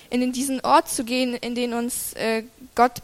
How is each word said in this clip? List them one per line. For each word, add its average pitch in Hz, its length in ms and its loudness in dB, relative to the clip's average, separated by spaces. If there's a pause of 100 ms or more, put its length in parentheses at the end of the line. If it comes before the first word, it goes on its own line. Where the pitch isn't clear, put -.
(100)
in 247 220 2
diesen 262 300 -2
Ort 285 340 4
zu 254 80 -2
gehen, 247 380 0
in 240 120 -4
den 240 200 -2
uns, 240 400 -4
äh, 220 300 -2 (300)
Gott 247 300 4